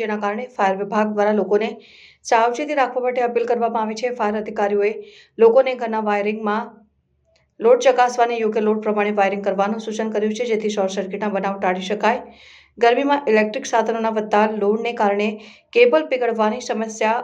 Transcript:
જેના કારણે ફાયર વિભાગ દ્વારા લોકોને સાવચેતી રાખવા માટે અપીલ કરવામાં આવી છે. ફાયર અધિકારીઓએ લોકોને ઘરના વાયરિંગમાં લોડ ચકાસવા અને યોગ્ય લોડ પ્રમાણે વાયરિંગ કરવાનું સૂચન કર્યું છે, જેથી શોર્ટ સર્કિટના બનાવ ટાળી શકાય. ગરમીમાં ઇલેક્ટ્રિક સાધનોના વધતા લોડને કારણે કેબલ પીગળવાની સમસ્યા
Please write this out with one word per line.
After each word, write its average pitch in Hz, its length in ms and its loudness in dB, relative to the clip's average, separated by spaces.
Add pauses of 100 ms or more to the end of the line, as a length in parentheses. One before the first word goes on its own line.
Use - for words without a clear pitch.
જેના 214 240 -4
કારણે 220 320 -6
ફાયર 196 240 2
વિભાગ 214 340 -2
દ્વારા 208 240 2
લોકોને 208 300 0 (560)
સાવચેતી 247 560 0
રાખવા 247 260 -2
માટે 247 220 0
અપીલ 233 180 -2
કરવામાં 226 360 0
આવી 214 180 -8
છે. 247 180 -4
ફાયર 214 220 -2
અધિકારીઓએ 208 500 0 (460)
લોકોને 254 380 6
ઘરના 220 280 -4
વાયરિંગમાં 214 680 -2 (880)
લોડ 240 280 4
ચકાસવા 240 400 4
અને 240 100 -4
યોગ્ય 214 300 -2
લોડ 214 180 0
પ્રમાણે 208 320 -2
વાયરિંગ 202 260 0
કરવાનું 202 440 -2
સૂચન 220 260 -4
કર્યું 214 240 -2
છે, 233 140 -4
જેથી 208 260 -2
શોર્ટ 190 200 -2
સર્કિટના 202 380 -4
બનાવ 196 240 -4
ટાળી 190 320 -2
શકાય. 220 300 0 (560)
ગરમીમાં 277 540 2
ઇલેક્ટ્રિક 214 340 0
સાધનોના 226 500 0
વધતા 214 260 2 (140)
લોડને 220 380 0
કારણે 208 360 0 (440)
કેબલ 240 380 6
પીગળવાની 226 540 -2
સમસ્યા 220 580 -2